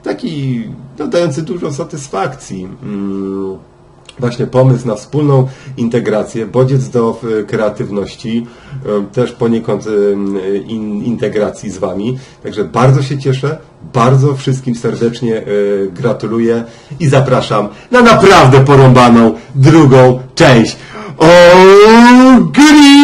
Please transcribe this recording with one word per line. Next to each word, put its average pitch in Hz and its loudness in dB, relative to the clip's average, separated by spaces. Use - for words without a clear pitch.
taki, 143 -8
no, 151 -8
dający 170 -4
dużo 170 -10
satysfakcji, 135 -12
mm, 98 -10
właśnie 120 -6
pomysł 127 0
na 107 -6
wspólną 139 -2
integrację, 113 -6
bodziec 127 -2
do, 117 -4
e, 104 -6
kreatywności, 107 -8
e, 101 -6
też 120 -4
poniekąd, 113 -4
e, 101 -4
in-, 107 -10
integracji 104 -6
z 90 -14
wami. 101 -8
Także 110 -10
bardzo 131 0
się 135 -8
cieszę, 139 -6
bardzo 131 0
wszystkim 127 -6
serdecznie, 113 -6
e, 104 -10
gratuluję 113 -4
i 165 -2
zapraszam 127 -2
na 240 2
naprawdę 190 4
porąbaną 123 4
drugą 131 4
część. 117 2
O, 160 2
gry! 294 6